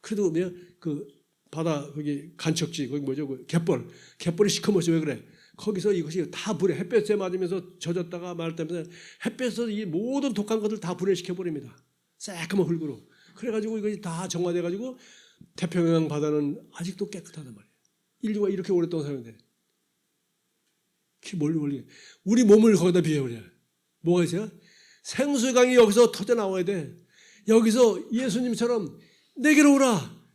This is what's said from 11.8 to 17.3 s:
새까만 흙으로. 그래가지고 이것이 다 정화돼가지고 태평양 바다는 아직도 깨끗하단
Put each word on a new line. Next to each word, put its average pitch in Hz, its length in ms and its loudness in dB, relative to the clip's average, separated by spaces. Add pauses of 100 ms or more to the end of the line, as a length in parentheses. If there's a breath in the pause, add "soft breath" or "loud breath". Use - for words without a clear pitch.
새까만 175 480 -2
흙으로. 156 420 -6 (260 soft breath)
그래가지고 220 440 -4
이것이 208 220 -4
다 175 280 -8
정화돼가지고 175 680 -4 (580 loud breath)
태평양 165 520 2
바다는 151 520 -2 (140)
아직도 185 360 -8
깨끗하단 156 440 -16